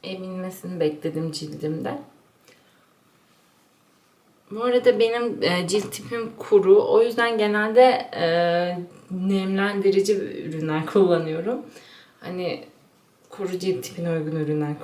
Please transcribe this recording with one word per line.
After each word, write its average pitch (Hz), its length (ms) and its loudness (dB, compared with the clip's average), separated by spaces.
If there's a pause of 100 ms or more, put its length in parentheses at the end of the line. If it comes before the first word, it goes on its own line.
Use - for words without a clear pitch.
emilmesini 185 760 -10
bekledim 160 520 -4
cildimde. 151 640 -8 (2500)
Bu 220 140 -6
arada 247 340 4
benim, 233 440 0
e, 180 260 0
cilt 202 240 -2
tipim 226 460 -8
kuru. 196 500 6
O 220 140 6
yüzden 233 360 0
genelde, 214 760 4
e, 170 100 -2 (840)
nemlendirici 196 1040 0
ürünler 156 720 -4
kullanıyorum. 175 760 0 (580)
Hani 175 440 -8 (640)
kuru 185 300 -8
cilt 185 240 -2
tipine 170 280 -6
uygun 156 260 -4
ürünler 151 360 -2 (120)